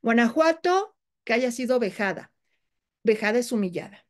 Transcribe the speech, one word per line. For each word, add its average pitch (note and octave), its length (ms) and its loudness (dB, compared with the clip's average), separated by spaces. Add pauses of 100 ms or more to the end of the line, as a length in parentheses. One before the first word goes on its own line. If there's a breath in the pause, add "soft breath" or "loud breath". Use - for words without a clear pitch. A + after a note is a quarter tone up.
Guanajuato, D#4+ 920 2 (280)
que - 80 -2
haya B3 200 0
sido B3 260 -2
vejada. G#3+ 540 -4 (680)
Vejada G#3+ 360 2
es A#3+ 140 -2
humillada. F#3 580 -6